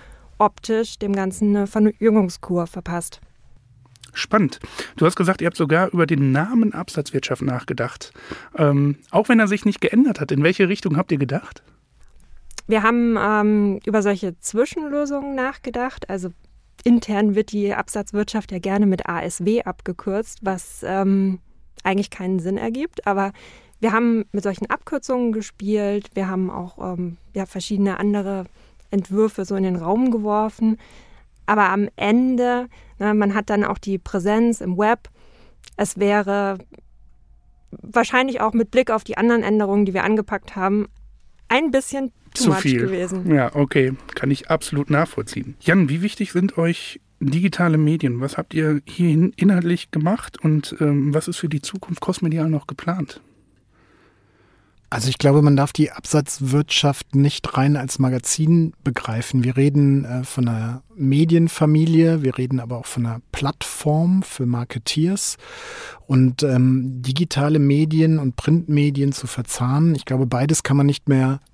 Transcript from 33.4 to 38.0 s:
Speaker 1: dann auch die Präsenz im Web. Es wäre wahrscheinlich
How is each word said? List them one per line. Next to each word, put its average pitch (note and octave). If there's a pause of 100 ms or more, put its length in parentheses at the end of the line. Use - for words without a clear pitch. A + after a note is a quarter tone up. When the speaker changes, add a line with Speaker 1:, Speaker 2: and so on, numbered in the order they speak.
Speaker 1:
dann G#3
auch -
die G3
Präsenz G#3+
im F3+
Web. G#3+ (680)
Es G3+
wäre G3+ (1200)
wahrscheinlich B3